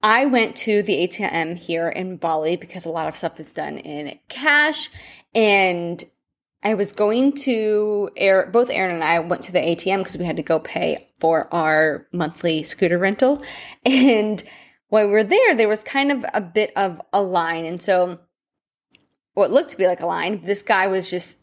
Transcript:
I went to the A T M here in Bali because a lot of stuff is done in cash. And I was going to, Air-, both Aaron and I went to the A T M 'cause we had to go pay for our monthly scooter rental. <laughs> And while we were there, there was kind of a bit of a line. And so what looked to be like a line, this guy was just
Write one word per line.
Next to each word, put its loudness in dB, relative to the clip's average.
I 4
went 2
to 0
the 0
A 0
T -6
M -4
here -4
in -8
Bali -2
because -12
a -8
lot -4
of -8
stuff -8
is -18
done -10
in -12
cash. 0
And 2
I 2
was -4
going 2
to, 0
Air-, 4
both 2
Aaron -2
and -2
I 2
went -2
to -12
the 4
A 0
T -4
M 0
'cause -8
we -4
had -2
to -6
go 0
pay -6
for 0
our 0
monthly -2
scooter 0
rental. 2
<laughs> -12
And 4
while 4
we 0
were 4
there, 4
there 4
was 0
kind 0
of -2
a 0
bit -2
of -2
a 2
line. -2
And -8
so 0
what 2
looked 2
to -14
be 2
like 0
a -6
line, -4
this -4
guy 2
was -2
just -8